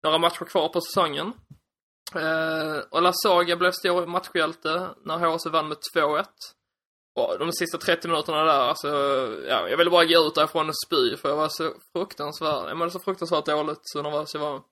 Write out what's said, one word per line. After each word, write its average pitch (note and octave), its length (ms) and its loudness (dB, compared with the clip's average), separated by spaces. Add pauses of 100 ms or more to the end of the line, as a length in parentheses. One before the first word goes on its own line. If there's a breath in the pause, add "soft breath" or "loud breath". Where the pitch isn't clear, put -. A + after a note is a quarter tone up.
några D#3 140 2
matcher E3+ 260 0
kvar D#3+ 240 0
på E3+ 120 0
säsongen. E3 520 -2 (800)
Eh, D#3+ 640 -2 (120)
och D#3+ 120 0
La F3+ 120 6
Soga F3 420 4
blev F3+ 160 2
stor F3 340 0
matchhjälte E3+ 800 -2 (160)
när D#3+ 140 -4
H E3 200 2
C D#3+ 120 -6
vann D#3 180 2
med D3+ 80 -6 (180)
två D3 220 4
ett. - 220 -4 (840)
Och F#2 180 0
de E3 140 -2
sista E3+ 260 -4
trettio E3+ 300 0
minuterna D#3 360 0
där, D#3+ 80 6 (160)
alltså, D3 200 -2 (600)
ja, F2+ 200 0
jag B2 80 0
ville E3+ 140 4
bara E3+ 140 6
gå E3 220 6
ut C#3 80 -4
därifrån D#3 340 0
och D3+ 60 -6 (120)
spy, C3+ 300 0
för - 120 -4
jag D3 80 0
var D3+ 120 0
så D#3+ 240 -6 (240)
fruktansvärt, D3 720 -4
jag C3+ 80 -6
mådde E3+ 140 -2
så F3+ 100 -10
fruktansvärt F3 460 -2
dåligt, D3+ 360 -2
så D3+ 200 -8
nervös D3+ 320 -4
jag D3+ 60 -6
var. C#3+ 200 -6 (120)